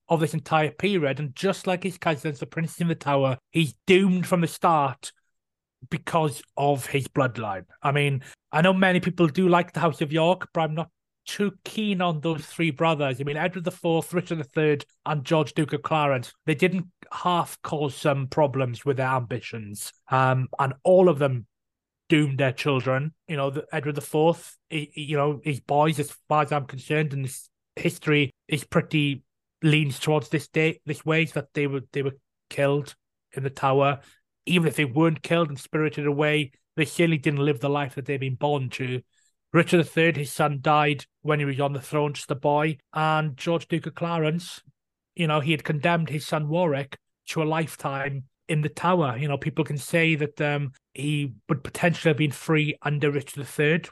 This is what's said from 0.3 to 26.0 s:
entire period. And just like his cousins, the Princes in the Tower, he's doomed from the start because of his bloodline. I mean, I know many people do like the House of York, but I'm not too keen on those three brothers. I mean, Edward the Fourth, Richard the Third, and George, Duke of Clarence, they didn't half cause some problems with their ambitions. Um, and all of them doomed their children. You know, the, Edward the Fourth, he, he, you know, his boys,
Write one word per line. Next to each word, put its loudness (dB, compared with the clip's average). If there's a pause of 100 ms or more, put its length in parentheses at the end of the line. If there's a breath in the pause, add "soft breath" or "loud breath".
entire 0
period. 0
And -6
just -2
like -2
his -4
cousins, -2
the -10
Princes -6
in 0
the 2
Tower, 2 (120)
he's 0 (120)
doomed 4
from 2
the 2
start 0 (800)
because -2 (140)
of 0
his -2
bloodline. -2 (160)
I 0
mean, 0 (280 loud breath)
I 2
know 6
many 4
people 2
do 2
like 4
the -4
House 0
of -4
York, 2
but -2
I'm -2
not -6 (340)
too -4 (120)
keen -2
on 0
those -2
three -2
brothers. 0
I -4
mean, -4
Edward -4
the -2
Fourth, -2
Richard -4
the -6
Third, 0 (220)
and -4
George, 2
Duke -2
of -4
Clarence, 0 (140)
they 2
didn't 0 (260)
half -2
cause -4
some 0
problems 0
with 0
their -2
ambitions. -6 (180)
Um, 2 (100)
and 0
all 8
of 4
them 0 (640)
doomed 4
their 2
children. -2 (140)
You -6
know, -2
the, -8
Edward -4
the -6
Fourth, 0 (120)
he, -8
he, -10
you -4
know, 0
his -2
boys, 2